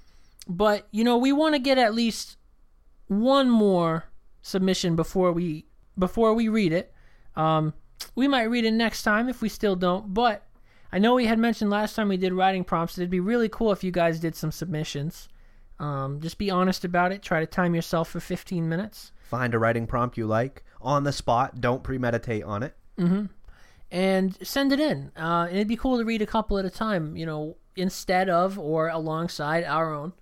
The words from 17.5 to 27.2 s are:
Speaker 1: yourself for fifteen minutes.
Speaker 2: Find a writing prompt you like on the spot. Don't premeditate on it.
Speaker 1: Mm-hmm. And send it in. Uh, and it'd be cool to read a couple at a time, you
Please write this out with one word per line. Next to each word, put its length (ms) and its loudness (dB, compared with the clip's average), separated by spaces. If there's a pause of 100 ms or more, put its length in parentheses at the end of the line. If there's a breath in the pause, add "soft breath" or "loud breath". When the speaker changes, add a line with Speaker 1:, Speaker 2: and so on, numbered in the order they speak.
Speaker 1:
yourself 340 -2
for 120 -8
fifteen 480 -6
minutes. 500 -6
Speaker 2:
Find 360 -4
a 40 2
writing 300 2
prompt 280 -2
you 120 -2
like 340 -2 (180 soft breath)
on 220 0
the 80 0
spot. 500 0
Don't 220 0
premeditate 640 -2
on 180 -4
it. 140 -8 (200)
Speaker 1:
Mm-hmm. 280 0 (680 soft breath)
And 560 0
send 260 0
it 60 4
in. 380 -2
Uh, 320 0
and 80 -4
it'd 100 2
be 100 -2
cool 220 0
to 60 -2
read 180 -2
a 40 0
couple 320 0
at 60 -2
a 60 -4
time, 460 -4
you 100 -6